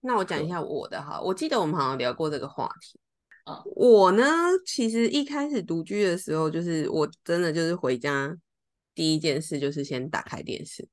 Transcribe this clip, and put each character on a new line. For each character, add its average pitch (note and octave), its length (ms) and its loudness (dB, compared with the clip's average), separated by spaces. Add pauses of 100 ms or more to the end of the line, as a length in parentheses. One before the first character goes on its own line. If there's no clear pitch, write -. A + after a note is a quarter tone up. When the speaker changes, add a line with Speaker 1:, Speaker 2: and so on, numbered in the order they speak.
Speaker 1:
那 B3+ 140 -2
我 G3 80 2
讲 E3+ 180 -4
一 D#3 60 -4
下 F3 140 -4
我 - 260 -6
的 - 140 -8
哈， D3 160 -10
Speaker 2:
对。 - 80 -6
Speaker 1:
我 F#3+ 80 0
记 D4+ 120 -6
得 B3+ 140 0
我 F3 60 0
们 D3+ 80 -2
好 C#3 140 0
像 C3+ 100 -4
聊 C#3+ 160 -2
过 D#3 160 -2
这 D3 80 -4
个 C#3+ 100 -8
话 - 180 -6 (140)
题。 - 180 -20 (460)
Speaker 2:
嗯。 - 180 -14 (140)
Speaker 1:
我 G#3 360 10
呢， A3 120 6 (400)
其 A#3 240 -2
实 A#3 220 2
一 C#4+ 120 0
开 C#4+ 280 -4
始 A#3+ 120 -2
独 E3 200 -4
居 G3+ 220 -2
的 F3+ 120 2
时 D#3 180 -6
候， D#3 140 0
就 E3 140 -2
是 E3 260 -2
我 D3+ 180 0 (160)
真 E3+ 200 0
的 E3 100 0
就 E3 80 0
是 E3 140 0
回 B2+ 240 -2
家 C#3 360 -2 (600)
第 D#3+ 200 0
一 D#3 40 0
件 D#3 220 0
事 D#3 200 -6
就 C#3 100 -2
是 C#3+ 140 -6
先 C3 240 -6
打 - 140 -4
开 - 200 -10
电 - 220 -8
视。 - 280 -16